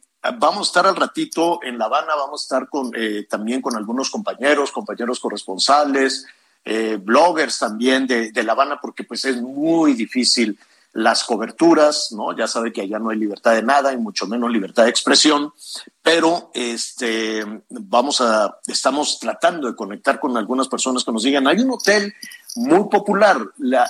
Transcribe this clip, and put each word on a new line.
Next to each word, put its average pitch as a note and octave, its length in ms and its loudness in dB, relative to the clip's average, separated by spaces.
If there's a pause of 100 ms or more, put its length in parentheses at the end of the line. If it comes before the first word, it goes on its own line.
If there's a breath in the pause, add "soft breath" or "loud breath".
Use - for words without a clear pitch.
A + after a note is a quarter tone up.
(380)
vamos F3 300 0
a - 20 -2
estar F3+ 160 2
al F#3 100 2
ratito D#3+ 680 -2
en B2 160 -8
La A2 80 -2
Habana, D3+ 280 -2
vamos C#3+ 280 -6
a - 20 -8
estar C3 240 -2
con, C3 260 -6
eh, G#2+ 340 -4
también A2+ 340 -4
con B2+ 140 -4
algunos A#2 340 -4
compañeros, C3+ 600 -2
compañeros A#2 500 -6
corresponsales, C3+ 1040 0 (380 loud breath)
eh, A2 360 -2
bloggers C#3+ 580 2
también B2+ 480 0
de, A#2 240 0
de A2+ 140 -2
La A2+ 80 0
Habana, C3+ 280 0
porque A2 240 -10
pues A#2 200 -10
es B2+ 160 -2
muy D3 540 2
difícil A2+ 640 0 (340 soft breath)
las A2+ 300 2
coberturas, D3+ 880 2
¿no? A#2 240 -6
Ya A#2 120 -2
sabe A2+ 240 -4
que A2+ 80 -8
allá G2+ 180 -6
no A2+ 120 -4
hay A2 80 -2
libertad G#2+ 360 0
de A2 80 2
nada C3+ 300 2
y B2+ 60 -4
mucho G#2 280 -6
menos A#2 240 -2
libertad A2+ 340 2
de A#2+ 60 6
expresión, C#3+ 640 2 (500 loud breath)
pero, E3 520 2
este, A2+ 880 -4 (240)
vamos A#2+ 520 0
a, A2 460 2
estamos C#3 540 -2
tratando C#3 480 -2
de A2+ 80 -6
conectar G#2 420 -2
con B2+ 180 -2
algunas C3 300 -2
personas B2+ 380 -2
que B2+ 80 -4
nos A2 100 -2
digan, C3+ 240 2
hay E3+ 140 2
un C4 100 2
hotel G3+ 420 0 (440 loud breath)
muy F#3+ 340 2
popular, G3+ 480 4 (200)
la, B2+ 320 2